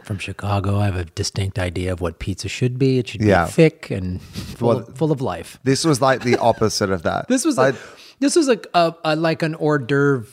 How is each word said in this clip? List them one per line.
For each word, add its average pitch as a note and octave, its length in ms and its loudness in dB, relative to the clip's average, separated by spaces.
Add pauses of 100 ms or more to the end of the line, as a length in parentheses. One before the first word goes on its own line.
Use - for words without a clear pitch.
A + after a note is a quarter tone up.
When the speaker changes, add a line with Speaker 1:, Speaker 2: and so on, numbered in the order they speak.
Speaker 1:
from G2+ 140 -8
Chicago. G2+ 600 -2
I G#2 60 2
have F#2+ 120 0
a F2+ 100 -4
distinct G2 520 -6
idea F2+ 340 -4
of F2+ 100 -4
what E2 160 -4
pizza - 300 -6
should B2+ 300 -2
be. C3 200 2
It A#2+ 100 -2
should G#2 140 -6
be G#2 60 6
Speaker 2:
Yeah. F2+ 180 6
Speaker 1:
thick - 440 2
and F#2 320 -4
full - 460 -6
Speaker 2:
Well, A2+ 100 2
Speaker 1:
of, - 200 -12
full D#3 120 0
of C3+ 120 -2
life. F2+ 420 -8
Speaker 2:
this C3 200 0
was, D3 160 2
like, C3+ 220 2
the A#2+ 140 4
opposite A2 540 0
of F#2 140 -2
that. F#2 240 -2
Speaker 1:
<laughs> B3 60 2
This C4 120 -2
was D4+ 120 0
Speaker 2:
I C3 120 4
Speaker 1:
a, - 40 -4 (460)
this C#4 160 2
was D#4 120 4
a, A3+ 120 2 (140)
a, E3 200 2 (100)
a, D#3 120 0
like, E3 260 0
an D#3+ 120 -2
hors D3+ 240 0
d'oeuvre C#3 540 0